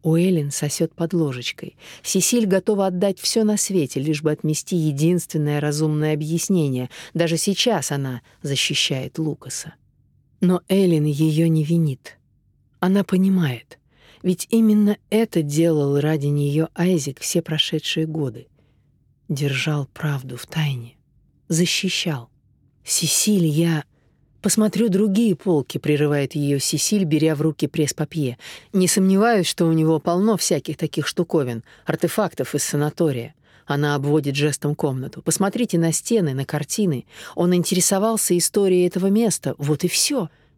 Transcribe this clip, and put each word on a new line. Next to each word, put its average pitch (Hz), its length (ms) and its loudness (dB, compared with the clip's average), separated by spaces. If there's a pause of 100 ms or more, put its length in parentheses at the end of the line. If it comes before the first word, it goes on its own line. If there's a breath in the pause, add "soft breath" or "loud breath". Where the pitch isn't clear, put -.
У 160 140 2
Эллен 170 340 2
сосёт 151 420 -2
под 165 200 -4
ложечкой. 139 640 -4 (260 loud breath)
Сесиль 220 420 2
готова 190 420 2
отдать 185 320 0
всё - 260 0
на 208 100 2
свете, 160 460 -2
лишь 151 200 -2
бы 156 100 2
отмести 156 440 -2
единственное 156 840 0
разумное 151 520 0
объяснение. 151 760 -2 (240 loud breath)
Даже 165 240 0
сейчас 196 540 0
она 135 300 -4 (200 soft breath)
защищает 139 760 -4
Лукаса. 151 580 -8 (680)
Но 180 260 4
Эллен 180 380 4
её 156 420 2
не 160 160 2
винит. 156 540 -2 (640)
Она 190 240 2
понимает. 185 720 0 (460 soft breath)
Ведь 185 280 -2
именно 214 460 4 (120)
это 220 320 0
делал 147 580 2
ради 147 280 0
неё 147 480 0
Айзек 170 440 0
все - 220 -2
прошедшие 156 640 -4
годы. 147 420 -6 (840)
Держал 143 640 -2
правду 131 440 -6
в - 80 -14
тайне. 135 500 -4 (520)
Защищал. 165 840 -2 (540)
«Сесиль, 185 640 0
я 156 380 2 (580)
посмотрю 214 480 2
другие 202 460 2
полки», 151 420 -2
прерывает 147 580 0
её 143 240 0
Сесиль, 190 440 0
беря 156 320 2
в 147 60 -4
руки 151 260 0
пресс-папье. 147 720 -2 (360 loud breath)
«Не 185 140 4
сомневаюсь, 190 600 4
что - 180 0
у 165 60 4
него 160 280 4
полно 185 380 0
всяких 156 400 -2
таких 156 300 -4
штуковин, 131 560 -2 (220 soft breath)
артефактов 151 680 -2
из 143 80 0
санатория». 147 680 -2 (320 soft breath)
Она 147 300 0
обводит 143 400 0
жестом 147 400 -2
комнату. 131 460 -6
«Посмотрите 196 560 -2
на 165 160 2
стены, 180 400 0
на 131 120 -4
картины. 151 600 -2 (300 loud breath)
Он 180 200 2
интересовался 190 840 0
историей 185 480 2
этого 180 220 0
места. 202 500 0
Вот 147 260 -2
и 180 40 0
всё. 240 420 -2 (280 soft breath)